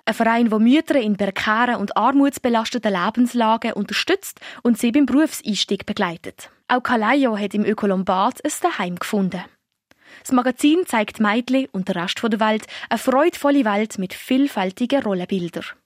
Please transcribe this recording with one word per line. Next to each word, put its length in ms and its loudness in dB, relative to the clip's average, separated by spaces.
ein 80 -2
Verein, 380 2
der 80 0
Mütter 380 4
in 200 0
prekären 600 0
und 200 -4
armutsbelasteten 960 2
Lebenslagen 800 0
unterstützt 680 -4
und 140 4
sie 160 0
beim 140 4
Berufseinstieg 800 0
begleitet. 640 -6
Auch 140 2
Kalayo 560 2
hat 160 -4
im 100 2
Ökolombard 800 0
ein 60 -2
Zuhause 460 -4
gefunden. 480 -2
Das 120 -6
Magazin 520 2
zeigt 360 -4
Meidli 520 0
und 160 -6
der 80 -4
Rest 260 -6
der 160 -2
Welt 280 0
eine 80 -2
freudvolle 680 2
Welt 340 -2
mit 140 -6
vielfältigen 880 0
Rollenbildern. 640 -4